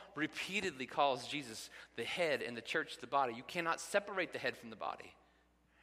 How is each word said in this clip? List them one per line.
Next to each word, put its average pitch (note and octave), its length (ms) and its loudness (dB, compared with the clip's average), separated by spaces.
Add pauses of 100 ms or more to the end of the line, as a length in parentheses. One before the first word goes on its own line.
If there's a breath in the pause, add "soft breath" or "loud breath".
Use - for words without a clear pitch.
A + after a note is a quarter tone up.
(140)
repeatedly D3+ 720 -2
calls C3 420 4
Jesus B2+ 440 -6 (240 loud breath)
the A#2 80 -4
head C#3+ 400 2
and A#2+ 120 -4
the A#2 60 -4
church D3+ 360 -2
the A#2+ 100 -8
body. C3+ 260 4
You A#2 80 -6
cannot E3 400 0
separate G3+ 500 0
the B2 60 -6
head A#2+ 180 0
from A#2 140 -14
the A2 60 -10
body. - 400 -6 (680 soft breath)